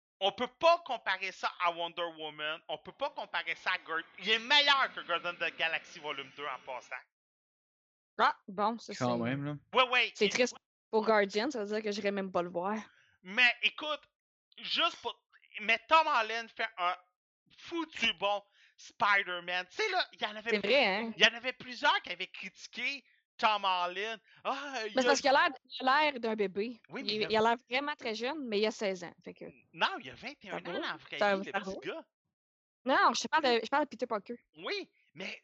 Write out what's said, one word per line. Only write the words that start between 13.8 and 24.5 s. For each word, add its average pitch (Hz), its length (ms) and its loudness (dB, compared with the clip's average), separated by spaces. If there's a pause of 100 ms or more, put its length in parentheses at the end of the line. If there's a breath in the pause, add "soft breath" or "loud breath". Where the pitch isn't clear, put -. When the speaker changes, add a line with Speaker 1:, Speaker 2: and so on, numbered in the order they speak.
Speaker 1:
juste 247 420 0
pour, 226 180 -8 (420)
mais 220 180 2 (100)
Tom 320 180 8
Holland 226 440 0
fait 226 180 -4 (100)
un 180 180 2 (600)
foutu 311 580 -4
bon 196 280 -2 (340 soft breath)
Spider-Man. 180 960 0
Tu - 60 -20
sais, 440 140 0
là, 349 220 0
il 180 100 -20
y 226 40 0
en 214 100 -10
avait 214 140 -6
Speaker 2:
C'est 214 80 2
vrai, 226 280 4
hein ? 214 300 -2
Speaker 1:
il 180 60 2
y 214 40 10
en 226 80 2
avait 240 180 -6
plusieurs 254 500 0
qui - 80 -12
avaient 180 160 -8
critiqué 247 800 -10 (320 soft breath)
Tom 214 280 2
Holland. 185 560 -2 (240 soft breath)
Ah, 269 420 -4